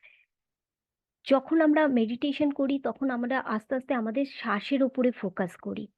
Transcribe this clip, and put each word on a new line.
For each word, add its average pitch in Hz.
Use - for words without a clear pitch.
যখন 269
আমরা 302
মেডিটেশন 269
করি, 277
তখন 269
আমরা 247
আস্তে 220
আস্তে 262
আমাদের 233
শ্বাসের 240
উপরে 254
ফোকাস 190
করি। 202